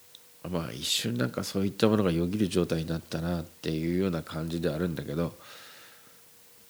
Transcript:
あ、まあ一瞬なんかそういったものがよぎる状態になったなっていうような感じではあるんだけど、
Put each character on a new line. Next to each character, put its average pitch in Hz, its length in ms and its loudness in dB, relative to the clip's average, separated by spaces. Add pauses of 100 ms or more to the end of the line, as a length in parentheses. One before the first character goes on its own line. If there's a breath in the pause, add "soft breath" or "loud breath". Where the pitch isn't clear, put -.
(440)
あ、 87 60 -8
ま 82 160 -2
あ 58 80 -8
一 65 100 -8
瞬 - 340 0
な 123 100 2
ん - 20 -2
か 98 160 -4
そ 98 160 -2
う 98 40 2
い 101 40 2
っ - 20 -4
た - 160 4
も 107 80 6
の 104 80 6
が 90 80 4
よ 85 160 4
ぎ 101 100 0
る 101 120 4
状 87 160 4
態 85 180 0
に 80 40 -8
な 82 100 -2
っ 82 40 -6
た 82 200 -6
な 85 200 0
っ - 20 -6
て - 280 -8
い 82 240 0
う - 20 2
よ 95 120 2
う - 20 0
な 80 100 -2
感 80 280 -6
じ 85 120 -2
で 85 60 2
は 76 80 0
あ - 20 -2
る 87 120 0
ん 78 60 -4
だ 73 80 -4
け 71 120 -6
ど、 82 180 0 (1400 loud breath)